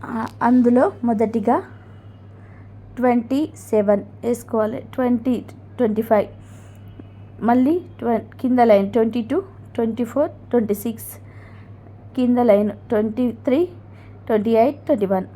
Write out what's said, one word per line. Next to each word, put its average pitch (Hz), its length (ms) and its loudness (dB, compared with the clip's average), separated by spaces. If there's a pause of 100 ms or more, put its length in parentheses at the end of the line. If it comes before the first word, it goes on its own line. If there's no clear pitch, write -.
ఆ, 226 200 -6 (160)
అందులో 247 500 4 (120)
మొదటిగా 233 600 0 (1300)
ట్వంటీ 247 600 0
సెవెన్ 208 460 0 (200)
వేసుకోవాలి, 233 600 -4 (100)
ట్వంటీ, 247 520 -2 (320)
ట్వంటీ 220 240 0
ఫైవ్, 214 260 2 (1120)
మళ్ళీ 254 420 2 (180)
ట్వ-, 233 260 -2 (160)
కింద 247 180 0
లైన్ 202 320 4
ట్వంటీ 226 300 0
టూ, 277 220 -2 (320)
ట్వంటీ 233 280 -2
ఫోర్, 294 280 -2 (180)
ట్వంటీ 220 240 0
సిక్స్, 220 340 -8 (1080)
కింద 247 220 2
లైన్ 214 320 4 (200)
ట్వంటీ 220 420 -2
త్రీ, 294 380 -2 (580)
ట్వంటీ 220 240 0
ఎయిట్, 233 340 2
ట్వంటీ 247 200 0
వన్. 185 200 -2 (100)